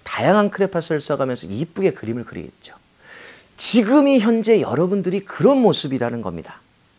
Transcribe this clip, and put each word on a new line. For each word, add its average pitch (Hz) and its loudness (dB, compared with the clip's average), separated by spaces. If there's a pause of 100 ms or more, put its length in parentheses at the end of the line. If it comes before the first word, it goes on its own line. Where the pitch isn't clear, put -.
다양한 196 0
크레파스를 175 -4
써가면서 135 -4
이쁘게 160 -4
그림을 113 -8
그리겠죠. - -18 (840)
지금이 269 4
현재 220 2
여러분들이 180 -2
그런 262 2
모습이라는 131 0
겁니다. 87 -10 (380)